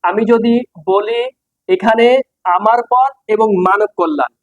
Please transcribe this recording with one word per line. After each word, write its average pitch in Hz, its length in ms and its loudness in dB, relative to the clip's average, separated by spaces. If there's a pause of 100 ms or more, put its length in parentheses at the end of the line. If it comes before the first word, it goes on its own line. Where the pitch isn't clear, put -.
আমি 190 180 -2 (120)
যদি 233 200 0 (360)
বলি 208 320 -2 (480)
এখানে 220 380 2 (500)
আমার 220 220 2 (120)
পথ 254 200 2 (220)
এবং 220 140 0 (200)
মানব 202 320 0
কল্যাণ 151 320 -2 (120)